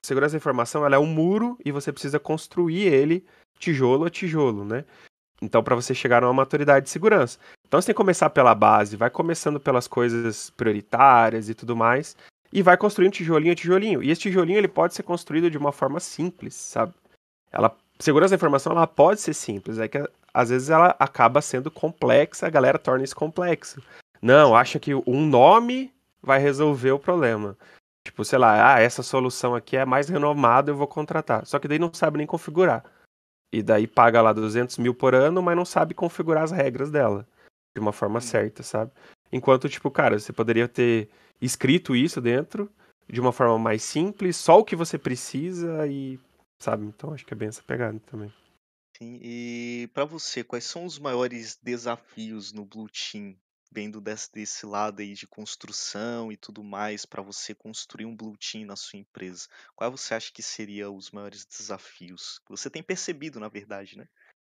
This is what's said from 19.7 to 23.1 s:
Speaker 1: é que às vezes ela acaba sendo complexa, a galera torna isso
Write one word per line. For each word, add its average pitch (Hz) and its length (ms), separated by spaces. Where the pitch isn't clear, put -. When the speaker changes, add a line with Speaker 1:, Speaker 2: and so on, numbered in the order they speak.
Speaker 1:
é 110 100
que 143 140
às 120 180
vezes 131 200
ela 170 280
acaba 127 420
sendo 139 300
complexa, 151 760
a 165 40
galera 143 280
torna 131 260
isso - 120